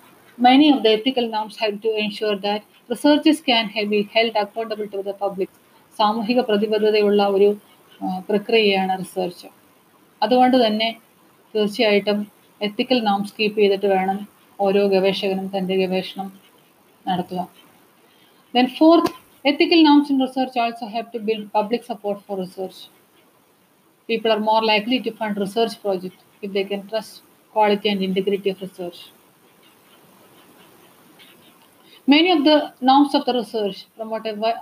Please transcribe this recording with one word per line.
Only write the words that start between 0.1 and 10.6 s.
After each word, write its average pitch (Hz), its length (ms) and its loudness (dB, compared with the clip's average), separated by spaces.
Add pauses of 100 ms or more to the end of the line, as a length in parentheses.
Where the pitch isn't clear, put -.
many 254 340 6
of 233 120 2
the 220 60 4
ethical 233 380 0
norms 214 300 -8
help 208 240 -4
to 220 160 -2
ensure 208 380 -4
that 202 260 -4 (300)
researchers 294 500 2
can 226 240 0 (100)
have, 208 140 -4
be 208 120 0 (140)
held 226 200 2
accountable 214 520 -4
to 202 200 -10
the 196 160 -6
public. 185 260 -4 (500)
സാമൂഹിക 220 400 0 (100)
പ്രതിബദ്ധതയുള്ള 214 720 2 (140)
ഒരു, 202 140 6 (520)
ആ, 190 60 -6 (200)
പ്രക്രിയയാണ് 202 720 0
റിസർച്ച്. 180 480 -8 (760)
അതുകൊണ്ട് 254 440 4